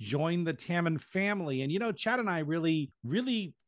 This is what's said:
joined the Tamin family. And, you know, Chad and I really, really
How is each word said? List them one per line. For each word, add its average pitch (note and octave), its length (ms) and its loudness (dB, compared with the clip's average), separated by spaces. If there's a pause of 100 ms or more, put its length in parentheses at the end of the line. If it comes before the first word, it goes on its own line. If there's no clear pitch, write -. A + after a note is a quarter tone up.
joined D#3 460 0
the D#3+ 80 0
Tamin E3+ 440 0
family. F#3+ 600 -2
And, C#3 100 -2
you F3+ 80 0
know, A3+ 140 0
Chad A#3+ 280 0
and G#3 100 0
I F3 80 2
really, D#3+ 520 0 (140)
really G#3 480 -2 (160)